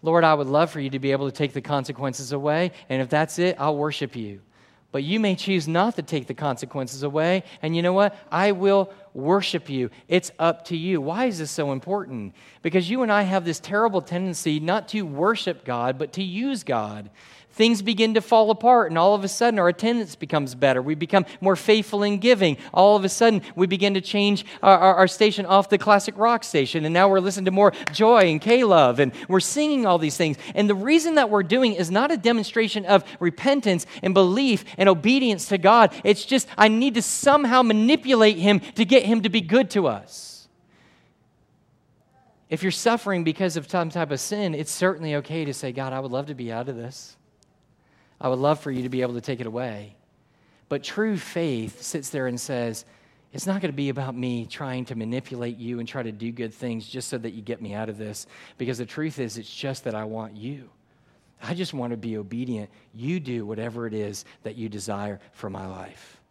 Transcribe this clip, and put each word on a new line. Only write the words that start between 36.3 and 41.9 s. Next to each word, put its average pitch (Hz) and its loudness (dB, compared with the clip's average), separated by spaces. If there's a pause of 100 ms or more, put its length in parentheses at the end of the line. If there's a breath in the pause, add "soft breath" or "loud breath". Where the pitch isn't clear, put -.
I 214 6
need 226 2
to 226 0
somehow 269 2
manipulate 220 4
him 196 4 (160 loud breath)
to 220 2
get 240 6
him 220 2
to 208 0
be 202 0
good 202 2
to 180 2
us. - -10 (2000 soft breath)